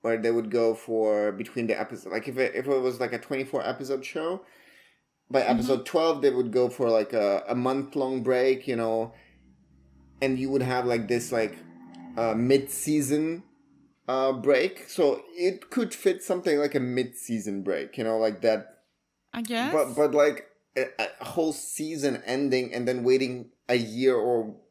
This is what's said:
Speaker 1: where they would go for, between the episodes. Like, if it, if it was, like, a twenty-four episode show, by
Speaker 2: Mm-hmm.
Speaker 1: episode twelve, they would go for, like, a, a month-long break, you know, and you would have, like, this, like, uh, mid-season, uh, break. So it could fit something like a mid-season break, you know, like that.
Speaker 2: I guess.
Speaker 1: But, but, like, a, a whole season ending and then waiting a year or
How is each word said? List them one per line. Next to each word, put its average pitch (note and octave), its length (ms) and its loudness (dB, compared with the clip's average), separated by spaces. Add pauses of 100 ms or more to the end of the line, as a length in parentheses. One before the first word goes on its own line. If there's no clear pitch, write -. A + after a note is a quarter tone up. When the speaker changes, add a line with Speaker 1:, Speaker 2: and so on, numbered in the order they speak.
Speaker 1:
where A#2 160 2
they A2+ 140 2
would A2+ 180 0
go A2+ 240 2
for, G#2+ 580 0
between A2+ 360 -6
the A2 120 0
episodes. F#2 340 -8
Like, A2 140 -4
if C#3 100 -8
it, B2+ 180 0
if C3 120 -4
it C3+ 120 2
was, B2+ 200 -2
like, A#2 140 -2
a A#2 60 -6
twenty-four C3 480 -6
episode C3 380 -4
show, E3+ 400 -6 (840)
by C3+ 120 2
Speaker 2:
Mm-hmm. A2+ 100 2
Speaker 1:
episode B2 340 2
twelve, D#3+ 360 2
they C#3+ 80 6
would B2 220 0
go B2 180 2
for, B2 200 0
like, A2 240 2
a, G2+ 340 2
a A#2+ 80 -2
month-long C3 680 -2
break, C3 440 2
you B2+ 80 -2
know, A2+ 380 -2 (1080)
and C3 180 0
you C3+ 100 -4
would C#3 140 2
have, B2 240 0
like, A#2 200 0
this, A#2 240 0
like, A2+ 240 0 (600)
uh, A2+ 180 0
mid-season, C#3+ 1080 0 (640)
uh, C3 240 2
break. C3+ 580 2
So D3 340 2 (120)
it F3+ 340 -2
could A3+ 240 -2
fit F#3 300 0
something F3+ 340 0
like D3 160 0
a C#3+ 60 2
mid-season A#2+ 840 -4
break, F2 360 -4
you B2 60 -4
know, A2 140 0
like G#2+ 240 0
that. A2 440 0 (480)
Speaker 2:
I A#3 100 -6
guess. A#3 280 -4
Speaker 1:
But, C3 220 0
but, D3 220 2
like, D3 320 2 (280)
a, C3 120 0 (100)
a - 280 -6
whole D#3+ 280 -2
season D3 720 -4
ending B2+ 480 0
and B2 140 -2
then B2+ 160 -2
waiting B2+ 480 2 (180)
a B2 60 4
year A#2+ 400 2
or A2+ 400 0 (160)